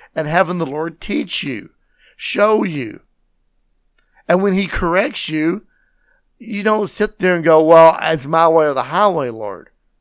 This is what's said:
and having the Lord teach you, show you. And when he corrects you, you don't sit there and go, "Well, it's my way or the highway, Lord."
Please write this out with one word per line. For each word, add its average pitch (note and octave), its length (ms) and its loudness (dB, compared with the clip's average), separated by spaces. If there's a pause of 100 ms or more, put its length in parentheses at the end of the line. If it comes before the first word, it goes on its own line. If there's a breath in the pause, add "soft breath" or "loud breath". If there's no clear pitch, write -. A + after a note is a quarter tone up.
(140)
and D#3 140 -6
having F3 300 0
the E3 80 -4
Lord D#3 340 -8
teach - 440 -6
you, B2 260 -10 (480 soft breath)
show G#3+ 460 0
you. C#3+ 380 -8 (1300 soft breath)
And F#3 160 2
when G3+ 100 0
he F#3+ 140 -2
corrects F#3 640 -2
you, D#3+ 360 -2 (720)
you G3+ 260 -8
don't G#3+ 240 0
sit - 320 -4
there F3+ 160 0
and E3 80 -4
go, D#3+ 200 6
"Well, E3 380 8
it's D3+ 260 -4
my E3 200 2
way D#3+ 180 4
or D3 80 0
the B2+ 100 -2
highway, E3 460 0
Lord." G#2+ 400 -12 (320)